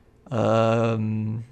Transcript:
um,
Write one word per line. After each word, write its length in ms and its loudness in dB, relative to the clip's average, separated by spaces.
um, 1200 0